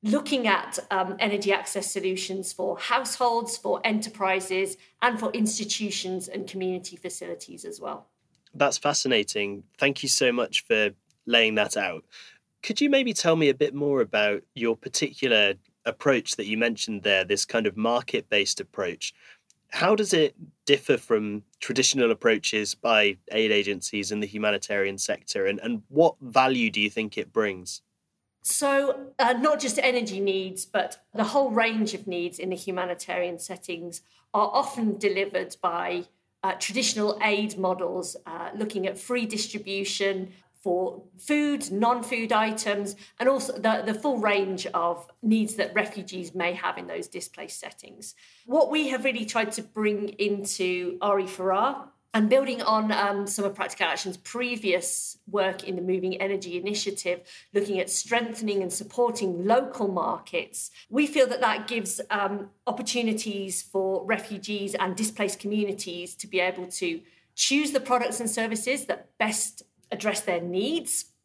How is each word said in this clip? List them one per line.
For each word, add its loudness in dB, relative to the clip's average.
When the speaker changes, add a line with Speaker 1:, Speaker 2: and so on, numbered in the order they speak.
Speaker 1:
looking 2
at, 2
um, 0
energy 2
access -2
solutions -4
for -4
households, 0
for -2
enterprises, 0
and 4
for -2
institutions -2
and -8
community -6
facilities -10
as -10
well. -10
Speaker 2:
That's 0
fascinating. 0
Thank 0
you -2
so 4
much 0
for 4
laying 2
that 2
out. -2
Could -4
you 4
maybe 4
tell 4
me 6
a 6
bit 0
more 2
about 2
your 2
particular 2
approach 2
that -4
you -2
mentioned 0
there, 4
this 2
kind 0
of 0
market-based 0
approach? -6
How 4
does 2
it 4
differ 4
from -2
traditional 2
approaches 0
by 4
aid 4
agencies 0
in -2
the -4
humanitarian -2
sector, -2
and, 0
and -4
what 6
value 4
do -2
you 2
think -4
it -6
brings? -2
Speaker 1:
So, 2
uh, 6
not 4
just 0
energy 2
needs, -2
but -4
the 2
whole 2
range 2
of -8
needs -4
in -6
the -4
humanitarian -4
settings -10
are 4
often 2
delivered 0
by, -2
uh, 0
traditional 0
aid 0
models, -2
uh, -10
looking -4
at -4
free -2
distribution -4
for 0
food, 0
non-food 0
items, 0
and 4
also 2
the, 2
the -2
full 0
range 2
of 0
needs 2
that -2
refugees -4
may -2
have -4
in -12
those -8
displaced -12
settings. -16
What 4
we 2
have -2
really 0
tried -2
to -6
bring -2
into -2
R 2
E -2
four -2
R, 0
and 4
building 4
on, 2
um, 0
some -2
of -2
Practical -2
Action's -4
previous -2
work 0
in -2
the -4
Moving 0
Energy -4
Initiative, -4
looking 0
at -2
strengthening 0
and -4
supporting 0
local 2
markets, -4
we 2
feel 4
that -2
that 0
gives, -2
um, -2
opportunities -2
for 0
refugees -4
and -2
displaced -2
communities -4
to -12
be -2
able -2
to -4
choose 2
the 2
products 0
and -2
services -2
that -6
best -2
address -2
their 0
needs 0